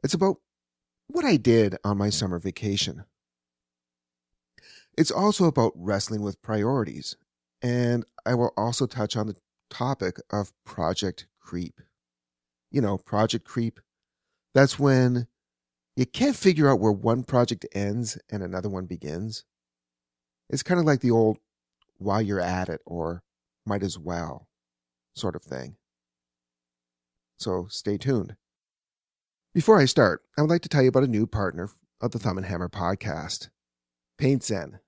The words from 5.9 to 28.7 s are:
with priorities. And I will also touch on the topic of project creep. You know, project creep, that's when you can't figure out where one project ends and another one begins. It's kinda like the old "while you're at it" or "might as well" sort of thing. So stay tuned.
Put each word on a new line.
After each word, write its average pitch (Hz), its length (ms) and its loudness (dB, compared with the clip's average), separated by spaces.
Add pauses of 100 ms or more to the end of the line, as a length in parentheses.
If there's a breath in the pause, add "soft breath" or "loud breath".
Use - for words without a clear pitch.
with 101 180 -8
priorities. 107 720 -4 (460)
And 120 420 0 (220)
I 120 80 0
will 120 240 2
also 117 280 0
touch 110 300 -4
on 110 120 -2
the 101 100 -10 (320)
topic 120 480 -4 (120)
of 101 220 -4 (140)
project 90 600 -4 (140)
creep. - 400 -10 (920)
You 139 120 0
know, 101 160 0
project 110 480 -2
creep, 117 340 -6 (760)
that's 135 240 6
when 127 500 4 (680)
you 127 100 2
can't 269 300 0
figure 156 340 6
out 110 120 4
where 107 100 4
one 113 320 0
project 120 480 0
ends 104 460 -4 (120)
and 98 140 -6
another 92 240 -6
one 92 200 -6
begins. 85 580 -10 (1040)
It's 135 140 -4
kinda 175 200 0
like 147 160 4
the 123 120 2
old 110 280 4 (580)
"while 101 240 -2
you're 98 200 -2
at 90 260 -2
it" 80 180 -8
or 85 380 -8 (420)
"might 101 180 -4
as 92 140 -6
well" 85 520 -10 (680)
sort 85 220 -6
of - 60 -14
thing. 65 340 -12 (1600)
So 92 320 -4
stay - 280 -6
tuned. 110 380 -2 (1160)